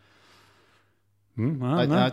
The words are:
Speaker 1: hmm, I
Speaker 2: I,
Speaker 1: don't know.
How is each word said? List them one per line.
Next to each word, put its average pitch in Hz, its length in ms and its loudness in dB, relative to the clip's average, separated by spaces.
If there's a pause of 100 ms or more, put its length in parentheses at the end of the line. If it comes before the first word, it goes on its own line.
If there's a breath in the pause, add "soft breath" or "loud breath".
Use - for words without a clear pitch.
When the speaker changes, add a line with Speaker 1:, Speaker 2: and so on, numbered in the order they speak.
(1400 soft breath)
Speaker 1:
hmm, 127 280 -2
I 127 100 -2 (100)
Speaker 2:
I, - 20 0
Speaker 1:
don't 139 40 0
know. 165 240 2